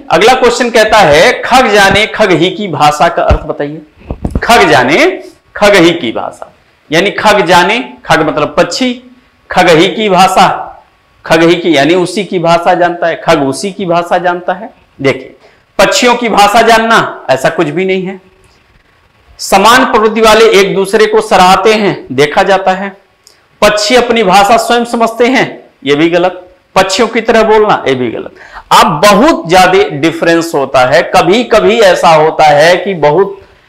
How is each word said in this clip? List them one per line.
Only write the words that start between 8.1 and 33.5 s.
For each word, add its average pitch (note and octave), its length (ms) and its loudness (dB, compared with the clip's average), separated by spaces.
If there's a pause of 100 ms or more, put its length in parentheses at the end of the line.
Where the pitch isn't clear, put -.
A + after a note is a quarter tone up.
मतलब D3 300 -4
पक्षी, A#3+ 460 -4 (480)
खग F3+ 180 0
ही E3+ 180 4
की G#3+ 220 -4
भाषा, F#3 640 0 (540)
खग E3 180 0
ही E3+ 120 4
की E3 220 -2
यानी D3 180 2
उसी F#3 280 -4
की F3+ 160 -6
भाषा E3+ 340 0
जानता E3+ 340 -2
है, D#3 160 -6
खग D#3+ 200 0
उसी C3+ 280 -4
की F#3+ 140 -8
भाषा F3 320 -2
जानता F3 360 -4
है। G#3 160 -12 (320)
देखिए, - 340 -4 (440)
पक्षियों A#3 360 0
की A#3+ 140 -4
भाषा G3+ 320 2
जानना A3+ 680 0
ऐसा C3 200 0
कुछ D#3 180 -4
भी E3 180 -4
नहीं F#3+ 180 -4
है। F#3+ 180 -12 (1160)
समान A#3 460 2
प्रवृत्ति A3 360 0
वाले A3 240 4
एक F#3 300 2
दूसरे G3+ 300 0
को A3 160 0
सराहते F#3+ 520 2
हैं, G3+ 380 -4
देखा D3 320 0
जाता F#3+ 280 0
है। F#3+ 180 -6 (720)
पक्षी G#3 340 0
अपनी A3+ 280 2
भाषा G3+ 340 2
स्वयं A#3+ 280 -2
समझते A3+ 420 -2
हैं, A#3+ 360 -4 (220)
ये C#3+ 100 0
भी E3 140 0
गलत। F3+ 400 -4 (260)
पक्षियों G3 320 0
की A3+ 140 -4
तरह A3+ 220 0
बोलना, G#3+ 440 0
ये C3+ 80 0
भी B2 160 -4
गलत। - 200 -12 (400)
अब E3+ 340 2
बहुत G#3 440 2
ज्यादा F#3 400 2
difference E3 680 -2
होता C3+ 240 0
है। C3+ 240 2
कभी F#3 400 0
कभी A3 360 0
ऐसा F3+ 300 2
होता D#3 340 2
है D#3 340 4
कि G3 160 -6
बहुत, D#3+ 480 0 (280)